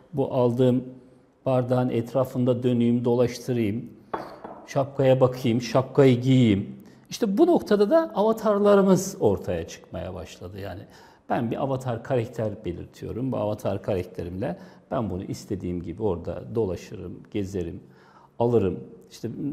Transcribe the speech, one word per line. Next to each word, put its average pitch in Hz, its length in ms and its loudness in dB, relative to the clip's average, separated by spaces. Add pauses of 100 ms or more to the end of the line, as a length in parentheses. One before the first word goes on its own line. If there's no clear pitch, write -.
(120)
bu 139 220 -2
aldığım 123 500 4 (600)
bardağın 127 420 2
etrafında 123 760 0
döneyim, 120 420 2
dolaştırayım. 120 840 0 (760)
Şapkaya 131 540 2
bakayım, 123 420 2
şapkayı 127 580 4
giyeyim. 120 560 4 (340)
İşte 202 280 -2
bu 339 80 6
noktada 208 440 2
da 330 240 4
avatarlarımız 202 1080 4
ortaya 92 480 0
çıkmaya 90 460 -12
başladı. 92 460 -14
Yani 92 220 -12 (480)
ben 120 200 -2
bir - 120 -4
avatar 131 420 -4
karakter 113 600 -4
belirtiyorum. 87 680 -8
Bu 110 40 -4
avatar 107 460 -4
karakterimle 90 760 -6 (320)
ben 113 200 -4
bunu 92 140 -6
istediğim 92 580 -8
gibi 87 200 -10
orada 90 520 -4
dolaşırım, 95 760 -6
gezerim, 95 500 -6 (580)
alırım. 113 420 2 (320)
İşte, - 180 -12 (220)